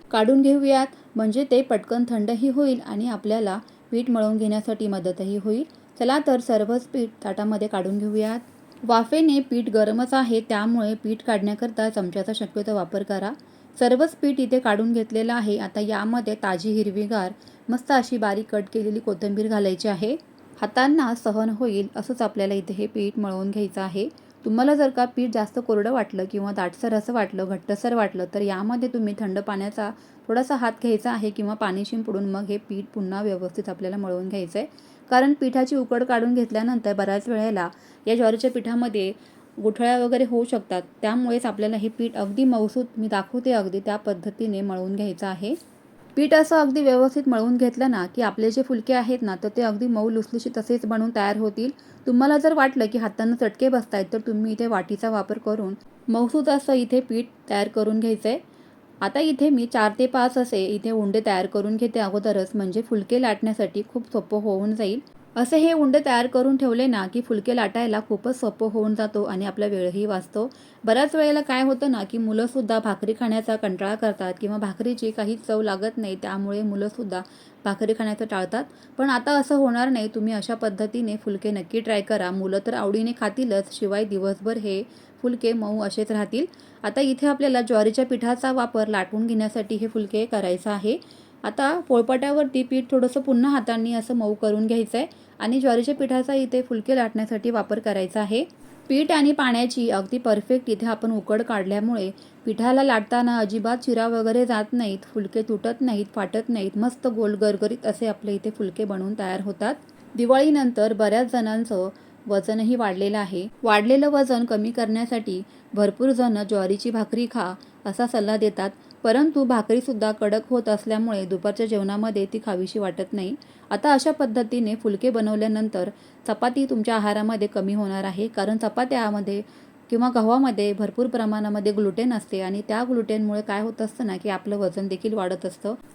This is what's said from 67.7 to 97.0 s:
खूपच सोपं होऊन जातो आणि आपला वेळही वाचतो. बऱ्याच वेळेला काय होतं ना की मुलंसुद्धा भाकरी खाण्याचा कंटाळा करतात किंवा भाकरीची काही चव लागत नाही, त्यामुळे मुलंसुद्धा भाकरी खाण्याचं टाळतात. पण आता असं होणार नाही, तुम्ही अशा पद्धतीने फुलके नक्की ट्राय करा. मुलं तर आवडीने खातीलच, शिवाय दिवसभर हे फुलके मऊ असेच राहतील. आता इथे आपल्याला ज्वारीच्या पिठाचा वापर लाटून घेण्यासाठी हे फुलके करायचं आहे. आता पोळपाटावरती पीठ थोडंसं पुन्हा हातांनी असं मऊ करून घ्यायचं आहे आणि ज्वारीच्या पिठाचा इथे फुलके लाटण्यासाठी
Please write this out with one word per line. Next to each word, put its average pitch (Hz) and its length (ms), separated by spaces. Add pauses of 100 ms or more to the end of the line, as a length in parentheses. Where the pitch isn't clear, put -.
खूपच 233 320
सोपं 220 300
होऊन 214 240
जातो 214 280
आणि 190 240
आपला 202 200
वेळही 190 400
वाचतो. 208 420 (360)
बऱ्याच 262 300
वेळेला 302 260
काय 262 220
होतं 269 280
ना 226 140
की 226 140
मुलंसुद्धा 226 600
भाकरी 214 420
खाण्याचा 220 360
कंटाळा 196 380
करतात 202 460
किंवा 208 160
भाकरीची 220 540
काही 220 260 (120)
चव 220 140
लागत 208 360
नाही, 196 180
त्यामुळे 196 460
मुलंसुद्धा 202 580 (440)
भाकरी 214 300
खाण्याचं 214 360
टाळतात. 196 340 (340)
पण 269 120
आता 269 280
असं 277 180
होणार 254 320
नाही, 226 200
तुम्ही 220 240
अशा 220 220
पद्धतीने 214 600
फुलके 208 340
नक्की 202 300
ट्राय 220 200
करा. 196 300
मुलं 190 360
तर 247 80
आवडीने 220 460
खातीलच, 208 520
शिवाय 202 320
दिवसभर 196 520
हे 202 260 (400)
फुलके 240 300
मऊ 214 300
असेच 208 280
राहतील. 220 360 (360)
आता 214 180
इथे 269 260
आपल्याला 277 340
ज्वारीच्या 226 460
पिठाचा 247 460
वापर 240 360
लाटून 214 380
घेण्यासाठी 214 500
हे 208 100
फुलके 220 400
करायचं 190 440
आहे. 208 280 (460)
आता 240 240 (120)
पोळपाटावरती 262 800
पीठ 254 280
थोडंसं 254 300
पुन्हा 269 300
हातांनी 233 420
असं 233 220
मऊ 214 200
करून 214 320
घ्यायचं 226 320
आहे 294 80 (340)
आणि 233 200
ज्वारीच्या 240 340
पिठाचा 262 400
इथे 254 280
फुलके 254 340
लाटण्यासाठी 220 540